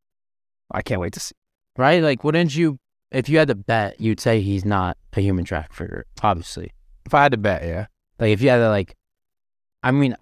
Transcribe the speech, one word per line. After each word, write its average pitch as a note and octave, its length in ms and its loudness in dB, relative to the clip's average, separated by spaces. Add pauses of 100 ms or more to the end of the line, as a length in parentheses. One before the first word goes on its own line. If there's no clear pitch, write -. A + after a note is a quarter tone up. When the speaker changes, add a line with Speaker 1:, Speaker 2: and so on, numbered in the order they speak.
(720)
Speaker 1:
I - 100 -8
can't G#2+ 200 -4
wait F2 120 -6
to - 60 -14
see. - 160 -12 (420)
Speaker 2:
Right? D#3 240 4
Like, C#3+ 220 0
wouldn't D3+ 320 0
you, D#3 240 0 (320)
if C3 180 -2
you D3+ 80 4
had D#3 120 6
to A#2+ 60 0
bet, G#2+ 440 -2
you'd A2 200 0
say A2+ 220 2
he's G2 240 -2
not F#2+ 320 0 (160)
a G#2 80 0
human F#2+ 240 0
trafficker, - 600 -8 (160)
obviously. F2+ 500 -4 (340)
Speaker 1:
If - 80 -4
I C#3+ 100 6
had C#3+ 100 6
to A2+ 40 -4
bet, G2+ 260 -2
yeah. E2+ 240 -6 (320)
Speaker 2:
Like, A2 120 2
if G2 100 2
you C3+ 80 4
had B2 80 6
to, A2+ 120 4
like, G2+ 260 -2 (840)
I B2+ 100 0
mean, C#3 300 2